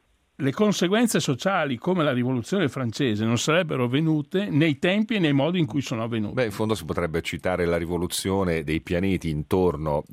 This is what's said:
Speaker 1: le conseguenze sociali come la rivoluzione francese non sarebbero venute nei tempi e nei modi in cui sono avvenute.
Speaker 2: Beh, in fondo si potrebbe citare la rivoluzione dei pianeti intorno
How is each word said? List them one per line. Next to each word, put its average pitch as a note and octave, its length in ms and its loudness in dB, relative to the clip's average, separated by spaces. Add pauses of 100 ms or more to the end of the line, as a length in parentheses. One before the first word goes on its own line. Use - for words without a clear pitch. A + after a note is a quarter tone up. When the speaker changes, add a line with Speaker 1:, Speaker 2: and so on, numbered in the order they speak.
(420)
Speaker 1:
le C#3 120 0
conseguenze G#3 640 2
sociali D3+ 580 0
come F3+ 240 0
la D3 120 2
rivoluzione B2+ 560 0
francese A2+ 560 -2
non A#2 120 2
sarebbero D3+ 520 0
venute D#3 600 0
nei D#3 300 2
tempi G#3+ 360 0
e G3+ 40 0
nei D3+ 140 4
modi D#3+ 260 2
in D#3+ 60 2
cui C#3+ 160 -2
sono A2+ 220 -4
avvenute. A2+ 300 -2
Speaker 2:
Beh, B2+ 120 0
in G#2 60 -2
fondo A2 240 0
si E2 100 -6
potrebbe E2+ 360 -2
citare F2+ 440 -2
la E2+ 100 2
rivoluzione E2+ 880 -2
dei D#2 160 -2
pianeti F2+ 500 -2
intorno D2+ 840 0